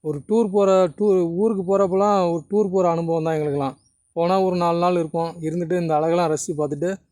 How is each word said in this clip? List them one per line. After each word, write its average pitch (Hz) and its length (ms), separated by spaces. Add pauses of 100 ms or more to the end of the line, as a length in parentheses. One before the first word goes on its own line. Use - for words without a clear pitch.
ஒரு 151 140 (100)
டூர் 220 240
போற, 190 360
டூர், 196 320 (140)
ஊருக்கு 196 300
போறப்பலாம் 196 540 (140)
ஒரு 160 180
டூர் 202 220
போற 180 180
அனுபவம் 165 340
தான் 160 100
எங்களுக்கெல்லாம். 143 440 (380)
போனா 180 260
ஒரு 185 140
நாலு 170 240
நாள் 180 160
இருப்போம். 165 360 (100)
இருந்துட்டு 170 400
இந்த 160 140
அழகெல்லாம் 165 360
ரசிச்சு 151 260
பார்த்துட்டு 151 340 (200)